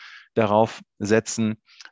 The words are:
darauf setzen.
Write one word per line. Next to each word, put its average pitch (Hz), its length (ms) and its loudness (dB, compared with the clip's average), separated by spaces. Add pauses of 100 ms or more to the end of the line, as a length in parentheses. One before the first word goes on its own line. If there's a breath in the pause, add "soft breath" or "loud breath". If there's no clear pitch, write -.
(340 loud breath)
darauf 110 480 0 (160)
setzen. 110 580 -2 (360 loud breath)